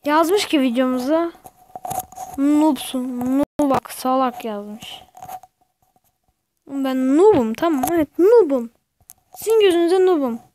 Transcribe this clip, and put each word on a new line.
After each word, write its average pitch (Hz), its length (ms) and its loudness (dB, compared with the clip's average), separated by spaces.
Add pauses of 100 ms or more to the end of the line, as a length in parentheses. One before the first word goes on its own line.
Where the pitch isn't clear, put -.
yazmış 320 400 0
ki 302 160 0
videomuza 262 680 0 (1040)
"Noob'sun, 277 840 0 (200)
noob 285 300 -2
bak, - 220 -2
salak." 262 540 -4
yazmış. 208 580 -14 (1600)
Ben 269 500 -2
noob'um, 311 360 4
tamam, 311 300 0 (100)
evet, 320 260 -2
noob'um. 330 500 4 (680)
Sizin 440 240 0
gözünüzde 370 460 2
noob'um. 277 340 0 (160)